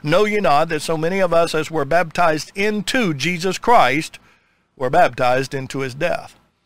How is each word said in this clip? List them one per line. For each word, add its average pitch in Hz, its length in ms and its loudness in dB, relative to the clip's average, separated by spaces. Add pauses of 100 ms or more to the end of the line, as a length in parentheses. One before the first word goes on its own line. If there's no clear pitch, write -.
"Know 175 240 2
ye 208 160 0
not 160 280 4
that 156 120 -4
so 165 160 -4
many 175 220 -2
of 180 120 2
us 165 240 2
as 156 160 -4
were 147 140 -2
baptized 160 680 0
into 214 600 -2
Jesus 170 440 -4
Christ 160 640 2 (560)
were 127 140 -4
baptized 131 640 2
into 135 260 -8
his 135 160 -6
death?" - 400 -6 (300)